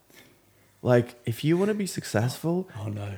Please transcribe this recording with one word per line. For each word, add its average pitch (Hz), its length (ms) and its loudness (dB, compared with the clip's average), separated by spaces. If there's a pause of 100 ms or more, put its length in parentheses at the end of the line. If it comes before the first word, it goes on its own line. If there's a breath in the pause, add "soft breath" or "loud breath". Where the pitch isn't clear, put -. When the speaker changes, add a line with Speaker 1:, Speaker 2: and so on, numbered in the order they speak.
(840 soft breath)
Speaker 1:
Like, 120 320 4 (100)
if - 200 -4
you 160 120 4
wanna 202 180 2
be 208 120 -2
successful 160 800 -2 (100)
Speaker 2:
Oh 104 100 -8
no, 104 300 -6